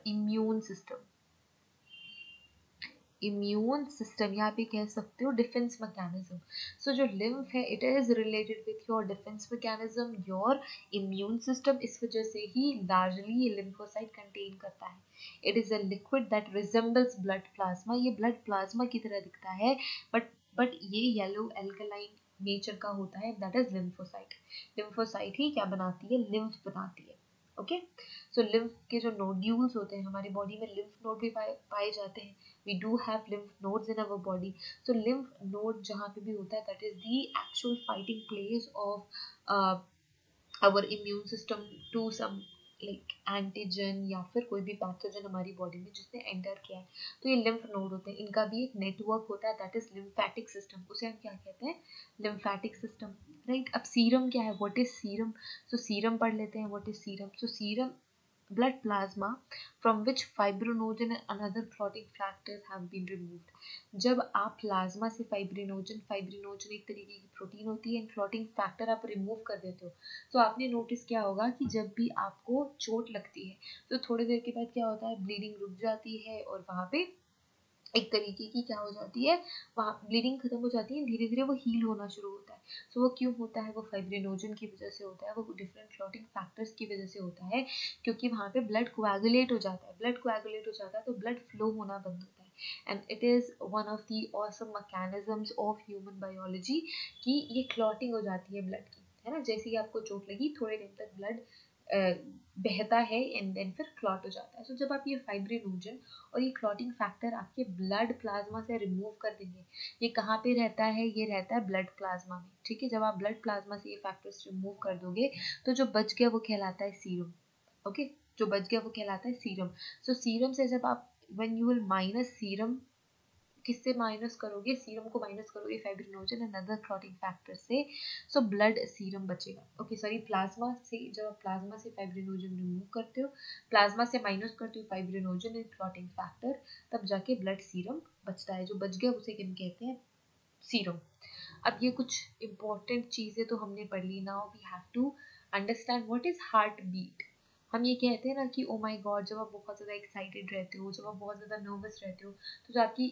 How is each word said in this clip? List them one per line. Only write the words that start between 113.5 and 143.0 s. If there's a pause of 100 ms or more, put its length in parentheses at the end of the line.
से
ये
factors
remove (100)
कर
दोगे (340)
तो
जो (100)
बच
गया
वो
कहलाता
है
serum। (540)
ओके, (280)
जो
बच
गया
वो
कहलाता
है
serum। (360)
So
serum
से
जब
आप, (260)
when
you
will
minus
serum, (880)
किससे
minus
करोगे?
Serum
को
minus
करोगे
fibrinogen
and
other
clotting
factor
से, (500)
so
blood (100)
serum
बचेगा। (160)
Okay,
sorry,
plasma (140)
से, (160)
जब
आप
plasma
से
fibrinogen
remove
करते
हो, (420)
plasma
से
minus
करते
हो
fibrinogen
and
clotting (140)
factor, (360)
तब
जाके
blood
serum (260)
बचता
है।
जो
बच
गया
उसे
हम
कहते
हैं (640)
Serum। (680)
अब
ये
कुछ (200)
important